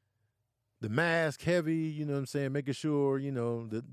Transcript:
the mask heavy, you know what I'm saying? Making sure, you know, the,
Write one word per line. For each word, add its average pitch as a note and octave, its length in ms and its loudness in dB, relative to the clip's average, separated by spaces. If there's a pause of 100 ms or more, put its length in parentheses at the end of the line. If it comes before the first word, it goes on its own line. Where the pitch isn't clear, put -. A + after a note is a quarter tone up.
(800)
the A2 80 -4
mask E3 520 2
heavy, E3 340 2 (100)
you D3+ 200 -4
know D3 80 -2
what C#3 60 0
I'm C3+ 60 -4
saying? C#3 260 -2
Making C#3 220 -2
sure, C#3+ 440 2
you C#3 140 -4
know, A#2 360 -2
the, A2 260 -4